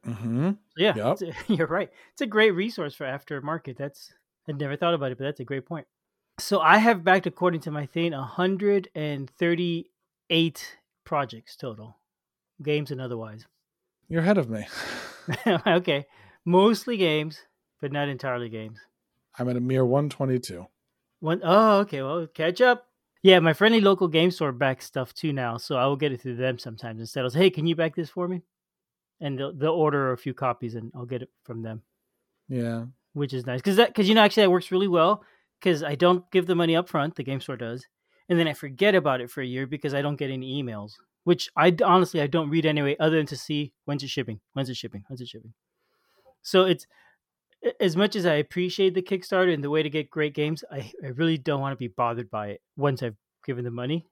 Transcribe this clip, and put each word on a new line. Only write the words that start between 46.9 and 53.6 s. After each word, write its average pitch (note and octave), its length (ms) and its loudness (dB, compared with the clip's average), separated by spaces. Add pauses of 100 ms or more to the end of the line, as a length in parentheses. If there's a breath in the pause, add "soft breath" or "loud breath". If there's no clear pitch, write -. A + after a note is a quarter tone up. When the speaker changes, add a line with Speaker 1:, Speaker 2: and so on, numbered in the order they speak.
Speaker 2:
a-, - 180 -2
as F3+ 140 2
much G3+ 220 2
as F3+ 80 -2
I D#3+ 100 4
appreciate F3+ 600 0
the F#3 60 0
Kickstarter F#3 520 0
and D3 100 -4
the C#3+ 60 -4
way D#3 140 2
to D3+ 60 -2
get D3+ 220 -4
great D3+ 240 -2
games, D3+ 360 -4
I, C3+ 200 -12 (120)
I C#3 40 -10
really D#3+ 300 0
don't C#3 240 -2
wanna C3+ 160 -4
be B2 100 -8
bothered A#2+ 420 -4
by G#2+ 200 -6
it G2+ 120 -12 (140)
once C#3 280 0
I've A2+ 140 -8 (280)
given B2 180 -6